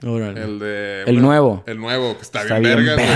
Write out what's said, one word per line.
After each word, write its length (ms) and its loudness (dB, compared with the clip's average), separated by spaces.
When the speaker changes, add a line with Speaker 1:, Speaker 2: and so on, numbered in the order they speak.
Speaker 1:
Órale. 400 -6
Speaker 2:
El 160 -8
de 480 -8
Speaker 1:
El 100 4
Speaker 2:
una, 100 4
Speaker 1:
nuevo. 380 4
Speaker 2:
el 140 -10
nuevo, 380 -4
que 40 -20
está 220 -8
Speaker 1:
Está 160 0
Speaker 2:
bien 160 4
Speaker 1:
bien 100 4
Speaker 2:
vergas, 120 0
güey. 180 0